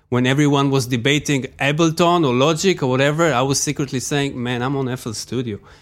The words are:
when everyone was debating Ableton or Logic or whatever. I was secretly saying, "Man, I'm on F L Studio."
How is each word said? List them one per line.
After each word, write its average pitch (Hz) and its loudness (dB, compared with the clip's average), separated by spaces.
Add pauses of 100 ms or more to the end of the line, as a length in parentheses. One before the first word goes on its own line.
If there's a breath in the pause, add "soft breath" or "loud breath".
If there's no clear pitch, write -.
when 123 0
everyone 143 4
was 135 0
debating 135 0 (140)
Ableton 165 2
or 123 2
Logic 160 2
or 131 2
whatever. 147 2
I 127 2
was 135 0
secretly 135 -4
saying, 143 -2
"Man, 123 -4
I'm 135 -2
on 135 -2
F 127 -8
L 110 -6
Studio." 113 -8 (220 soft breath)